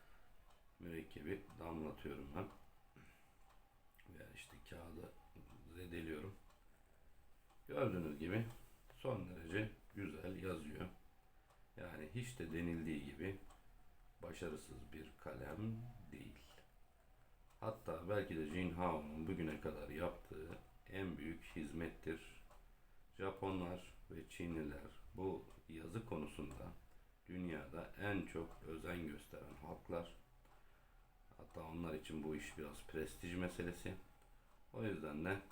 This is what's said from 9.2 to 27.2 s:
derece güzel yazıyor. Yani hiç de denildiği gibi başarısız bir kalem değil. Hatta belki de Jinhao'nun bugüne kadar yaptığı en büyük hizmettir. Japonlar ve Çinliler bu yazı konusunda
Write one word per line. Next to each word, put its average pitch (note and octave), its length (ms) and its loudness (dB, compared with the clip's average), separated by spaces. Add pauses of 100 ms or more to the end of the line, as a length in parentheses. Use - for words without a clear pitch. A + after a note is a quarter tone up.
derece F2+ 400 2 (260)
güzel F2+ 480 0
yazıyor. D#2+ 440 2 (880)
Yani D#2 380 -4
hiç A#2+ 240 0
de D#2+ 140 0
denildiği D#2+ 520 6
gibi E2+ 340 0 (840)
başarısız E2 720 -4
bir D2+ 200 -6 (100)
kalem D#2 520 0 (360)
değil. - 300 -8 (1160)
Hatta E2+ 500 0
belki F#2+ 280 6
de D#2 100 6
Jinhao'nun E2 800 6
bugüne D#2+ 340 4
kadar D2 280 0
yaptığı E2 720 0 (300)
en F#2 280 2
büyük D#2+ 260 -2 (120)
hizmettir. D#2+ 840 0 (800)
Japonlar F#2 760 2 (180)
ve E2 180 -6
Çinliler D#2+ 600 0 (240)
bu F#2 300 2 (240)
yazı E2+ 360 -2
konusunda D2+ 680 -2 (540)